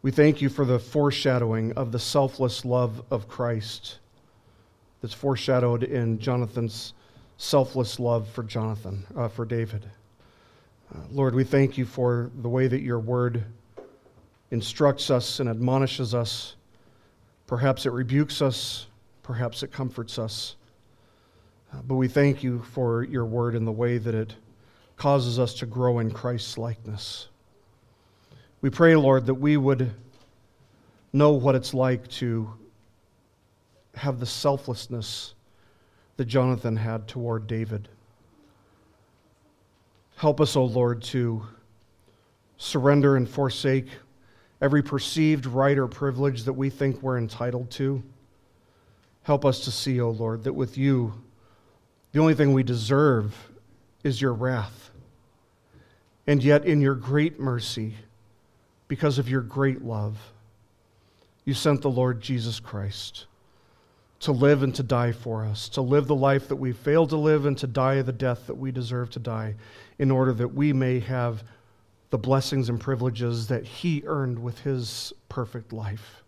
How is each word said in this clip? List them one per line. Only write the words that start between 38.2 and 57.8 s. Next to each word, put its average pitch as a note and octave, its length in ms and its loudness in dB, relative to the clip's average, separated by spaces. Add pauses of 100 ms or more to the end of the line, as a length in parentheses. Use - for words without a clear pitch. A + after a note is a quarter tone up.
Help D3+ 260 2
us, D3 140 2
O C3+ 100 4
Lord, A#2+ 380 0
to A#2 420 -2 (1120)
surrender C#3+ 580 4
and B2+ 140 2
forsake C3+ 600 0 (720)
every C#3 220 4
perceived C#3+ 640 0
right C3+ 320 2
or C3 100 2
privilege C3 580 -2
that C3+ 80 -2
we C3+ 180 -2
think C3+ 320 -2
we're B2+ 160 0
entitled A#2+ 520 -4
to. C3+ 300 -2 (1200)
Help C#3+ 240 0
us C3 200 4
to B2 60 -4
see, B2 300 -2
O A#2+ 80 2
Lord, A2+ 360 -4
that C3+ 80 -2
with C3+ 240 -4
you, C3 360 2 (960)
the C#3+ 80 2
only D#3+ 140 6
thing C#3 200 6
we C3 100 4
deserve A#2+ 720 2 (680)
is C3 160 0
your C3 140 2
wrath. A#2 560 -4 (1400)
And C#3+ 180 4
yet, D3 220 6
in D3+ 160 4
your C3+ 140 4
great C#3+ 440 0
mercy, A#2 540 -4 (920)